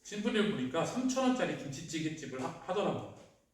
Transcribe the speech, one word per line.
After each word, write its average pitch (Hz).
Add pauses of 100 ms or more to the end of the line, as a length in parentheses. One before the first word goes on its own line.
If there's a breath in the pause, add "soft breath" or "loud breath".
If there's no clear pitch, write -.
신부님을 208
보니까 131
삼천 254
원짜리 165
김치찌개 156
집을 127
하-, -
하더라고요. 180 (400)